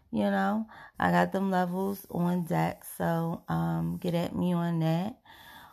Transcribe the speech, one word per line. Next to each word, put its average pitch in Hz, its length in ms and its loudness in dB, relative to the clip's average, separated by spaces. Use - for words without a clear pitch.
you 214 120 0
know, 202 420 2
I 180 120 4
got 175 200 6
them 196 200 0
levels 185 580 0
on 175 360 0
deck. 165 380 0
So, 165 500 -2
um, 165 540 0
get 175 140 -2
at 170 200 -2
me 180 180 2
on 170 260 0
that. 170 380 0